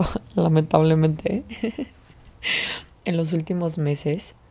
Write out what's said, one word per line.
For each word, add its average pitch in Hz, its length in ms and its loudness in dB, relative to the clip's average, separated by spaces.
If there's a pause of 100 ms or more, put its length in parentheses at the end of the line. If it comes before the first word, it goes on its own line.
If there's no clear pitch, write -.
(160)
<laughs> - 180 -10
lamentablemente, 160 1120 2 (180)
<laughs> - 240 -6 (1160)
en 175 120 0
los 165 160 0
últimos 170 460 -2
meses. 147 560 -2 (160)